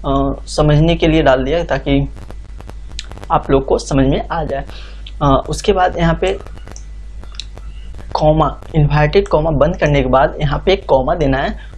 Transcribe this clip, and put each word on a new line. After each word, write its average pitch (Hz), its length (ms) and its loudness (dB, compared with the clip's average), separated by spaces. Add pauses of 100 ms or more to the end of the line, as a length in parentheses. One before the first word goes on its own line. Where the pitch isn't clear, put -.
अ, 139 300 0 (100)
समझने 151 500 4
के 170 120 2
लिए 156 160 4
डाल 131 200 4
दिया 156 200 0
ताकि 139 440 0 (1200)
आप 156 200 0
लोग 135 140 2
को - 120 2
समझ 135 280 2
में 139 160 2 (100)
आ 165 120 -4
जाए। 139 220 -6 (580)
अ, 139 260 4
उसके 156 240 0
बाद 180 240 2
यहाँ 165 240 2
पे - 380 -4 (1500)
कॉमा, 156 480 2 (140)
inverted 151 520 4
कॉमा 160 220 2
बंद 151 280 2
करने 147 240 2
के 127 80 0
बाद 131 320 4
यहाँ 147 240 0
पे 185 80 4
एक 196 120 -2
कॉमा 139 300 2
देना 135 220 2
है। 175 200 -2 (200)